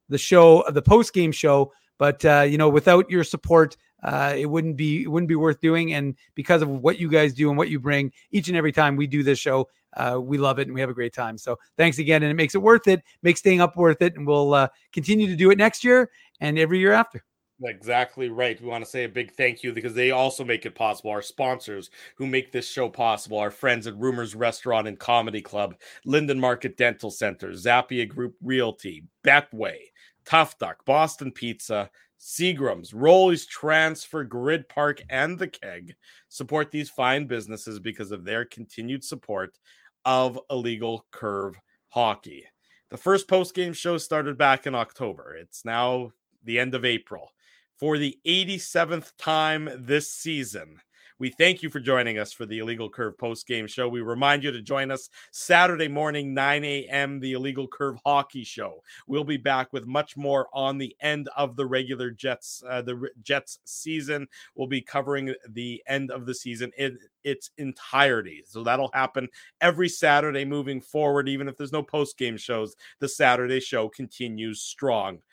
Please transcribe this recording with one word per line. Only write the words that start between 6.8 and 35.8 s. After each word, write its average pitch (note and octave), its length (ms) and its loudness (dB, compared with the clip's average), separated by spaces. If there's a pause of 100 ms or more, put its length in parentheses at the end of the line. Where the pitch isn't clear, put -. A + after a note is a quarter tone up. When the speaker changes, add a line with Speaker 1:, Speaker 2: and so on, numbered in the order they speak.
Speaker 1:
you E3+ 100 -2
guys D3+ 240 6
do D3 160 2
and C#3+ 80 2
what E3 120 2
you D3 100 -2
bring C#3 320 0 (200)
each E3+ 160 0
and F3+ 80 0
every D#3 160 2
time D3 240 4
we D3 120 0
do C#3+ 160 0
this C3 160 4
show, C3 300 0 (260)
uh, B2 240 -2
we C3 180 -2
love C3+ 220 2
it C#3 80 -2
and B2+ 60 -12
we C3 80 -4
have C3 80 -2
a B2 40 -8
great A#2+ 200 -4
time. A2+ 240 -8
So A#2+ 220 -6 (180)
thanks D#3+ 220 4
again. D#3 240 4
And D3 80 0
it D#3 40 -2
makes D#3+ 200 0
it F#3+ 60 0
worth A3+ 260 8
it, F#3 160 4 (180)
makes F3 180 4
staying F3+ 220 6
up F3 160 2
worth E3 240 6
it. F3 140 2
And D3 100 -10
we'll, C#3+ 280 4
uh, C3+ 140 6 (240)
continue G3+ 360 0
to F3+ 80 -4
do F#3 160 8
it G3+ 60 6
next G#3+ 260 2
year B3 260 6 (320)
and D3+ 160 0
every D#3+ 220 4
year G3 140 6
after. A3 300 2 (400)
Speaker 2:
Exactly A#2+ 640 -2
right. A#2 320 -2
We A#2+ 80 -14
wanna A2+ 180 -8
say B2+ 180 -6
a A2+ 60 -6
big A#2 240 -6
thank B2 300 -2
you B2 80 -6
because A2+ 220 -8
they B2+ 180 2
also C3 320 0
make A#2+ 220 -4
it G#2 100 -12
possible. G#2+ 360 -4
Our G#2 100 -6
sponsors B2+ 680 -6 (260)
who C3+ 80 -8
make C3 260 -4
this A#2+ 160 -6
show B2 220 -4
possible, G#2+ 480 -2
our G#2 140 -2
friends A#2 360 -2
at G#2 80 -12
Rumors A#2+ 400 -6
Restaurant A2+ 520 -2
and G2 120 -10
Comedy A2 420 0
Club, G2+ 340 -6 (280)
Linden C#3+ 360 0
Market B2 360 -2
Dental A#2 360 0
Center, F#2+ 400 -6
Zappia A#2+ 580 0
Group B2 320 -10
Realty, A2 640 -6 (180)
Betway, C3+ 540 2 (480)
Tough D#3+ 320 2
Duck, - 280 -8
Boston D3 460 0
Pizza, A2 580 -8 (300)
Seagram's, C3+ 760 -4
Rolly's E3+ 520 6
Transfer, D#3 800 -2
Grid B2+ 440 -4
Park, D3 420 -4
and D#3 280 -2
The F3 100 -6
Keg F2 460 -16 (360)